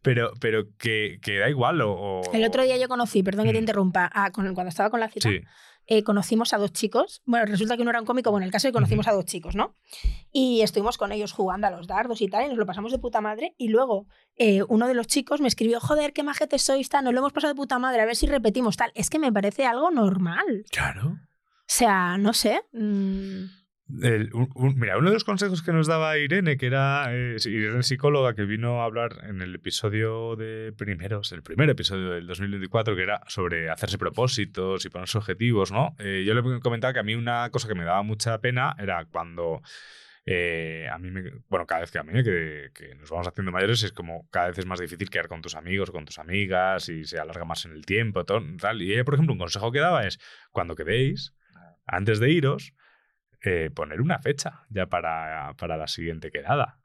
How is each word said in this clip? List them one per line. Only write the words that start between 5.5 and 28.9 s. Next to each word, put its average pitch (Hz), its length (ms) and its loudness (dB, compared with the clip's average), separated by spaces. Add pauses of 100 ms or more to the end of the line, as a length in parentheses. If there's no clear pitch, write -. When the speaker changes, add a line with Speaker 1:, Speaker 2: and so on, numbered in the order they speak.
Speaker 2:
eh, 220 180 4
conocimos 214 500 2
a 220 40 2
dos 202 160 0
chicos. - 520 0
Bueno, 233 200 4
resulta 214 300 2
que 240 80 0
uno 233 80 2
era 233 80 2
un 220 80 -4
cómico, 240 240 2
bueno, 202 140 2
el 185 60 -4
caso - 160 2
es 262 40 4
que - 20 -6
conocimos 220 320 4
Speaker 1:
Ujú. 226 80 4
Speaker 2:
a - 40 6
dos 185 80 0
chicos, 175 300 -6
¿no? 220 200 -2 (560)
Y 254 300 4
estuvimos 214 360 2
con 202 140 -2
ellos 208 200 -4
jugando 196 360 0
a 190 40 2
los 175 140 -12
dardos 220 360 -2
y 208 60 2
tal, 208 180 0
y 294 40 -4
nos 254 80 -2
lo 214 80 2
pasamos 202 260 -6
de 262 60 0
puta 233 240 -2
madre. 214 380 -4
Y 247 80 -2
luego, 220 400 4 (280)
eh, 202 320 6
uno 226 200 4
de 254 80 2
los 233 100 0
chicos 285 360 0
me 269 60 4
escribió, 233 320 2
"Joder, 294 320 2
qué 294 120 -4
majete 294 340 0
sois, 269 320 2
tal, 285 140 2
nos 247 100 2
lo 254 60 4
hemos 277 140 0
pasado 294 200 0
de 277 40 -4
puta 269 200 -2
madre, 247 240 2
a 214 40 6
ver 226 100 0
si 247 100 2
repetimos", 247 520 2
tal. 240 180 0
Es - 160 -2
que 311 80 2
me 285 120 4
parece 202 360 2
algo 262 240 2
normal. 196 800 2
Speaker 1:
Claro. - 400 -2
Speaker 2:
O 185 60 -6 (500)
sea, 190 500 4
no 208 160 4
sé, 240 280 2 (120)
mm, 196 680 -2 (580)
Speaker 1:
El, 110 320 2
un, 123 220 0
un, 135 240 2
mira, 101 180 2
uno 156 120 6
de 208 40 6
los 220 100 0
consejos 190 380 0
que 170 100 -2
nos 160 140 4
daba 156 320 2
Irene, 151 400 2
que 131 80 -2
era, 135 500 2
eh, 123 220 -2
sí, 110 140 -4
Irene 110 320 0
psicóloga, 135 500 2
que 104 100 -2
vino 117 380 0
a 117 40 0
hablar 113 340 -4 (100)